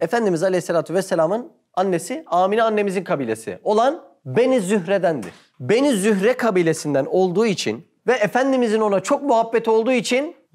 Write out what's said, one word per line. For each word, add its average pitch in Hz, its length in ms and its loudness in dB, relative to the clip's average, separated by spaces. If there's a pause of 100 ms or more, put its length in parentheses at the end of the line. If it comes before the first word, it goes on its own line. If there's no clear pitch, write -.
Efendimiz 180 420 0
Aleyhisselatü 175 500 -2
Vesselam'ın 185 580 -2 (220)
annesi 190 540 -2
Amine 190 360 2
annemizin 202 400 0
kabilesi 113 600 -4
olan 233 400 0 (220)
Beni 233 360 2
Zühre'dendir. 175 720 -2 (280)
Beni 240 340 2
Zühre 202 440 2
kabilesinden 165 680 0
olduğu 185 400 0
için 117 420 -4 (200)
ve 233 60 4
Efendimizin 240 680 0
ona 202 180 2
çok 285 240 -2
muhabbeti 226 460 0
olduğu 226 220 2
için 262 440 0 (180)